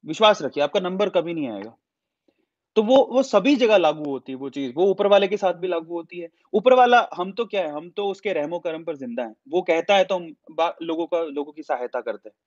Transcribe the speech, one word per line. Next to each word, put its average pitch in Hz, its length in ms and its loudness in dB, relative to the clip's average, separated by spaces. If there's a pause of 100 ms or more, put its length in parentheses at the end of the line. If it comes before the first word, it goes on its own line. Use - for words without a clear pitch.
विश्वास 208 360 4
रखिए, 143 220 -2
आपका 147 160 0
नंबर 185 300 -2
कभी 175 240 -2
नहीं 147 160 -6
आएगा। 107 280 -12 (960)
तो 214 80 4
वो, 254 280 4
वो 262 120 2
सभी 240 320 2
जगह 214 220 4
लागू 156 260 2
होती 135 280 -6
है 131 60 -8
वो 135 120 -10
चीज़, 131 260 -8
वो 175 100 2
ऊपर 202 220 0
वाले 196 200 4
के 202 100 -4
साथ 180 160 0
भी 175 140 -8
लागू 170 280 -6
होती 170 240 -12
है। 170 100 -14 (240)
ऊपर 214 200 4
वाला, 240 420 6
हम 185 160 -6
तो 226 140 -6
क्या 196 160 -4
है, 156 100 -4
हम 156 180 -10
तो 202 180 -6
उसके 196 260 -4
रहमो 160 260 -4
करम 165 240 -8
पर 160 120 -6
जिंदा 123 280 -8
हैं। 110 120 -10 (140)
वो 175 120 0
कहता 170 340 2
है 190 80 4
तो 190 120 0
हम 165 180 -10 (180)
बा-, 165 300 -2
लोगों 165 240 -4
का, 165 180 -2
लोगों 147 280 -8
की 151 120 -18
सहायता 123 380 -6
करते 107 280 -8
हैं। - 60 -20 (120)